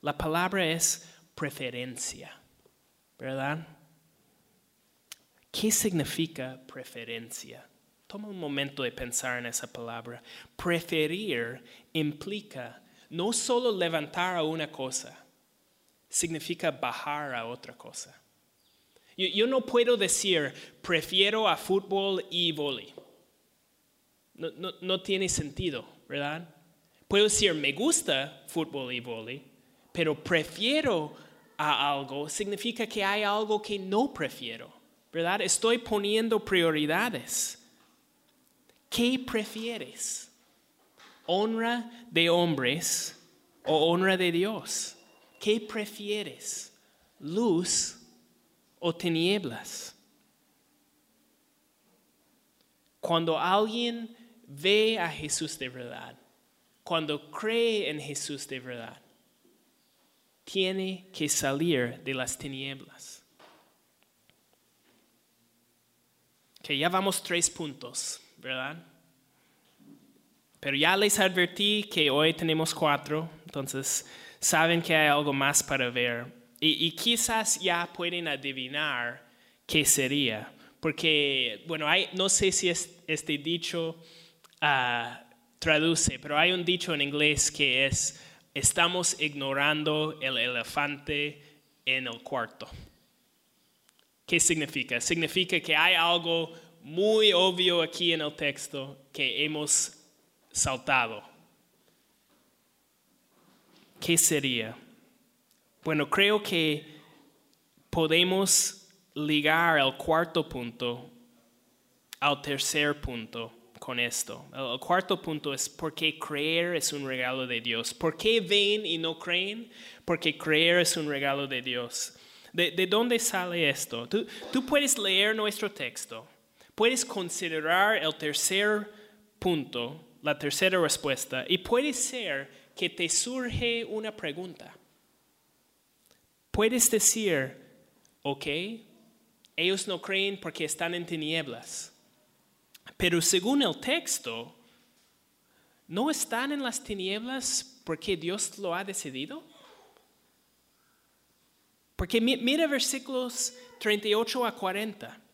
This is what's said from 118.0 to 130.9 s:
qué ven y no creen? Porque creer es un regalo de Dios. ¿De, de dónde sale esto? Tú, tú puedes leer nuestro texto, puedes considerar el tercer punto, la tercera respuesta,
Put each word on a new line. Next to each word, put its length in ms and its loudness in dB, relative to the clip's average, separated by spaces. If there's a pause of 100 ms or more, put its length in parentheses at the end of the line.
qué 240 4
ven 440 2
y 120 -2
no 220 -4
creen? 520 -4 (340)
Porque 320 0
creer 420 6
es 180 2
un 100 -2
regalo 400 0
de 140 -4
Dios. 540 -6 (380)
¿De, 180 2
de 140 2
dónde 320 2
sale 520 2
esto? 400 -4
Tú, 180 0 (240)
tú 140 0
puedes 320 2
leer 380 4
nuestro 360 -2
texto, 560 -10 (480)
puedes 300 2
considerar 960 2
el 120 0
tercer 760 0 (480)
punto, 680 -4 (120)
la 160 2
tercera 420 2
respuesta, 680 0